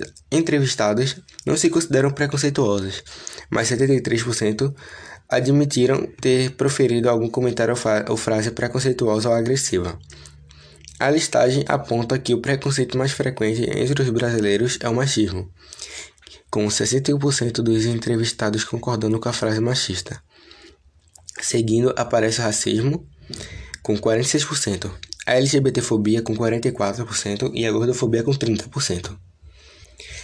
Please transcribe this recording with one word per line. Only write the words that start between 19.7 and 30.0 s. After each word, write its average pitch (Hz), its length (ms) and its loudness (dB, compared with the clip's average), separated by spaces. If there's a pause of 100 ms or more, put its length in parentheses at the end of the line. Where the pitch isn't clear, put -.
Seguindo, 117 560 2
aparece 113 440 0
o - 20 -2
racismo, 110 680 0 (760)
com 107 140 0
quarenta 113 300 0
e - 40 -2
seis 147 140 2
por 143 140 -4
cento, 95 340 -4 (340)
a 120 80 2
L 131 120 4
G 139 140 4
B 131 120 2
T 123 80 0
fobia, 110 420 2
com 110 140 -2
quarenta 117 320 0
e 123 40 0
quatro 101 340 -2
por 104 100 -6
cento, 104 380 -2
e 117 120 0
a 110 60 0
gordofobia, 117 500 2
com 139 100 0
trinta 113 360 0
por - 140 -4
cento. - 360 -6 (1040)